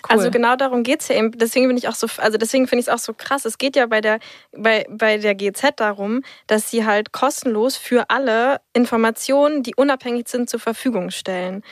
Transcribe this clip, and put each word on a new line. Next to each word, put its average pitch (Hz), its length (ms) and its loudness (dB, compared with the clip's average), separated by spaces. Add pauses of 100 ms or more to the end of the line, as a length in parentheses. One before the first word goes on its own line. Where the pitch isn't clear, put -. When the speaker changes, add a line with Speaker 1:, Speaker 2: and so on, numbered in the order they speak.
Speaker 1:
cool. 226 140 4
Speaker 2:
Also 254 120 2
genau 240 240 2
darum 254 300 0
geht's 285 240 -2
ja 220 80 2
eben. 220 160 2
Deswegen 240 340 2
bin 254 100 2
ich - 120 -4
auch 233 80 -6
so, 226 100 -4 (120)
also 214 200 0
deswegen 254 300 0
finde 247 140 0
ich's - 60 -4
auch 240 120 0
so 233 120 -8
krass. - 320 -6
Es 226 140 -6
geht 269 160 -2
ja 254 120 4
bei 220 140 0
der, 214 200 0 (360)
bei, 220 320 2
bei 214 300 0
der 208 160 0
G 196 180 -4
Z 277 280 0
darum, 208 420 -2 (240)
dass 214 240 0
sie 226 160 0
halt 214 240 0
kostenlos 254 680 0
für - 320 0
alle 254 520 2 (120)
Informationen, 247 920 2
die 233 100 -10
unabhängig 254 540 0
sind, 240 200 -2
zur 233 120 -6
Verfügung 220 500 -2
stellen. 185 600 -6